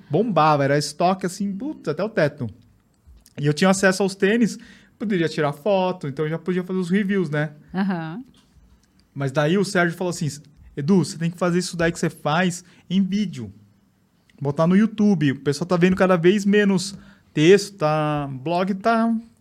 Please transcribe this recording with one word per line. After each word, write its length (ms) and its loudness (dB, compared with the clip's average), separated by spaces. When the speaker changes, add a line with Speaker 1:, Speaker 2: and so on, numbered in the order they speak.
Speaker 1:
bombava. 540 2
Era 140 2
estoque, 480 -2
assim, 300 -6
putz, 320 -10
até 160 -4
o 60 -4
teto. 380 -2
E 80 -2
eu 60 4
tinha 160 2
acesso 340 2
aos 120 -2
tênis, 420 0
poderia 280 0
tirar 260 -2
foto, 540 -2
então 180 -4
eu 40 -4
já 80 -4
podia 260 -4
fazer 160 -4
os 100 -4
reviews, 400 0
né? 220 -4
Speaker 2:
Aham. 500 -4
Speaker 1:
Mas 180 -4
daí 260 2
o 80 2
Sérgio 320 0
falou 140 -4
assim, 160 -4
"Edu, 260 2
você 140 -8
tem 140 -4
que 60 -10
fazer 220 0
isso 160 -6
daí 160 0
que 80 -8
você 100 0
faz 540 -2
em 120 2
vídeo. 500 -4
Botar 280 0
no 80 4
YouTube. 560 2
O 80 -4
pessoal 280 -4
tá 100 0
vendo 180 4
cada 200 4
vez 300 4
menos 500 2
texto, 440 4
tá... 540 -2
blog 440 -2
tá 400 2